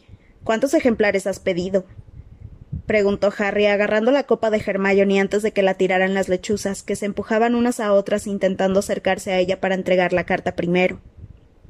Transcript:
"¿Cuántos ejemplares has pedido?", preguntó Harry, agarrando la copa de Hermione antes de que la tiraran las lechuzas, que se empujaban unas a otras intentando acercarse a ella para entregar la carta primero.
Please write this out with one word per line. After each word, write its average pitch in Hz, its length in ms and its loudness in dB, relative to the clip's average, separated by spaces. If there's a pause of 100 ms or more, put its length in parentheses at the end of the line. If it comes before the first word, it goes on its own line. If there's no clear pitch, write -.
(440)
"¿Cuántos 226 320 0
ejemplares 208 500 2
has 190 140 -4
pedido?", 185 480 -2 (1000)
preguntó 202 500 0
Harry, 208 300 0
agarrando 208 460 2
la 285 160 2
copa 220 240 0
de 214 120 0
Hermione 196 560 2
antes 196 220 0
de 208 120 -2
que 202 100 2
la 190 100 2
tiraran 190 400 0
las 190 160 0
lechuzas, 196 540 -4
que 202 120 -6
se 202 120 -6
empujaban 220 480 0
unas 240 240 0
a 208 140 0
otras 202 340 2
intentando 190 540 0
acercarse 190 500 -2
a 185 80 0
ella 185 200 0
para 190 140 0
entregar 185 400 0
la 175 140 0
carta 180 280 -4
primero. 180 460 0 (680)